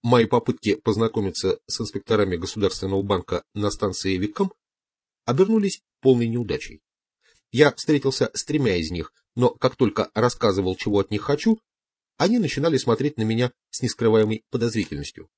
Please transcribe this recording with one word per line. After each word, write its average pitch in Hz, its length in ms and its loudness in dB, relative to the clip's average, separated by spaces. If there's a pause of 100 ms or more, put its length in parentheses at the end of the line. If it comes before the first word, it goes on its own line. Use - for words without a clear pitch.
Мои 120 240 4
попытки 110 500 0
познакомиться 101 920 -2
с - 140 -8
инспекторами 101 560 -2
Государственного 95 640 -2
банка 95 420 -2 (100)
на 104 160 -2
станции 95 460 -2
Викам 104 380 -2 (720)
обернулись 196 580 0 (160)
полной 120 280 4
неудачей. - 540 -6 (720)
Я 139 220 4
встретился 135 600 0
с - 120 -8
тремя 131 320 0
из 80 140 -4
них, 82 200 -6 (240)
но 120 140 4
как - 260 -2
только 107 380 0
рассказывал, 98 640 0
чего 101 220 0
от - 120 -2
них 104 120 -4
хочу, 214 360 0 (560)
они 220 240 2
начинали 151 380 0
смотреть 127 400 0
на 113 60 -2
меня 113 280 0 (200)
с - 100 -10
нескрываемой 110 680 2
подозрительностью. 107 880 -4